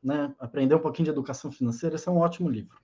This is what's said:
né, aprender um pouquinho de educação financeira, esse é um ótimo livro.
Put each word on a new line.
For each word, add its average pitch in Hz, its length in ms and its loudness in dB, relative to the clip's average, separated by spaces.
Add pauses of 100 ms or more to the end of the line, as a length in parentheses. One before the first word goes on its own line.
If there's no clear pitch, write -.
né, 143 360 -2
aprender 135 360 2
um 160 60 6
pouquinho 160 260 0
de 151 40 0
educação 135 400 -4
financeira, 131 460 -2
esse 156 120 -6
é 180 40 0
um 175 60 4
ótimo 170 300 2
livro. 110 360 -6